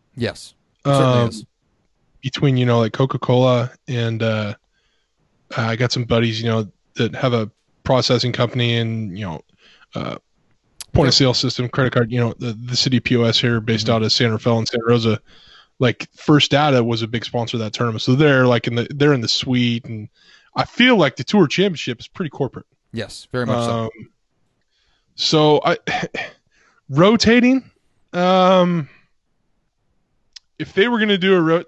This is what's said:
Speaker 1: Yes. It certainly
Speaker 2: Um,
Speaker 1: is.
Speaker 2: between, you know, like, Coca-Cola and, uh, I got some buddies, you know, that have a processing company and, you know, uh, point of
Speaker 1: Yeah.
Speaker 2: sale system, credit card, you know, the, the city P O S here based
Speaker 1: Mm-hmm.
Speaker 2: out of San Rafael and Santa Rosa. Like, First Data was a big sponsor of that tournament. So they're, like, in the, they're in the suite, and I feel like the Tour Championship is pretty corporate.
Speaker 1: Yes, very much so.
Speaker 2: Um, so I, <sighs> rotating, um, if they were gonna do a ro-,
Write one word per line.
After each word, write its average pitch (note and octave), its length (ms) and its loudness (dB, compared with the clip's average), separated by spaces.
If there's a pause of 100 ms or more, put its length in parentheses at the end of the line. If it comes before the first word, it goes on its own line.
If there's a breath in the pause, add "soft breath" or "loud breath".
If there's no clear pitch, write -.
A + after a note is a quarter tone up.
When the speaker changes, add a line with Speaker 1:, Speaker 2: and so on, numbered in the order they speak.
(160)
Speaker 1:
Yes. - 380 -8 (320)
It C#3+ 40 2
certainly C3 300 4
Speaker 2:
Um, A#2 100 2
Speaker 1:
is. A2 160 -12 (760)
Speaker 2:
between, C3+ 340 0
you B2+ 100 2
know, A#2+ 140 2
like, A2+ 140 0
Coca-Cola B2 760 0 (160)
and, A#2 360 -4
uh, G#2+ 300 -4 (1040)
I A2+ 180 -2
got A#2+ 160 0
some B2+ 140 -4
buddies, A#2 360 0
you A#2 60 -4
know, A2 240 -2 (240)
that G#2+ 200 -2
have B2+ 180 0
a A2 160 -2 (340)
processing B2 480 0
company A#2+ 460 -2
and, A2+ 400 -6
you G#2 80 -8
know, D#2+ 160 -10 (540 soft breath)
uh, - 200 -8 (800)
point D3+ 160 4
of B2 40 2
Speaker 1:
Yeah. - 40 2
Speaker 2:
sale B2+ 160 4
system, B2 340 -4
credit B2+ 260 -2
card, A#2 180 0
you B2 80 -2
know, A#2 200 -2
the, A#2+ 140 -8
the A#2+ 240 -10
city B2+ 240 0
P B2 160 0
O A#2 60 2
S A#2 140 2
here A#2+ 220 0
based A2 280 -2
Speaker 1:
Mm-hmm. A#2+ 80 2
Speaker 2:
out A2 80 0
of G#2+ 100 -2
San A#2 180 0
Rafael A2+ 280 0
and A2+ 80 -4
Santa A#2 200 -6
Rosa. A2+ 320 2 (580 soft breath)
Like, A#2+ 380 -2
First - 360 2
Data C#3 320 2
was A#2 180 -2
a A2+ 60 -6
big A2+ 180 -6
sponsor A#2 320 -6
of A2+ 40 -6
that G#2+ 120 -8
tournament. A2+ 280 -4
So B2+ 140 2
they're, C3+ 320 4
like, A#2+ 180 2
in A#2+ 100 -4
the, A#2 140 -2
they're C#3+ 240 2
in B2+ 80 0
the A2 60 -4
suite, A#2+ 580 -2
and A2 220 -12 (480 soft breath)
I C3 80 -2
feel B3 320 2
like D#3 220 2
the B2 80 -8
Tour G3 220 4
Championship E3 520 -4
is - 80 -18
pretty E3 220 -10
corporate. - 360 -8 (280)
Speaker 1:
Yes, A2 400 -12
very B2 120 -4
much A#2 200 -2
so. A#2 60 -2
Speaker 2:
Um, A2+ 180 -4 (1300)
so D3+ 500 2
I, E3+ 180 0
<sighs> - 1040 -12
rotating, A3+ 800 4 (440)
um, F3+ 760 2 (1700 soft breath)
if D3+ 140 -12
they G3+ 140 4
were A#3+ 120 0
gonna G#3 180 2
do F#3+ 180 0
a F3+ 60 2
ro-, E3 260 2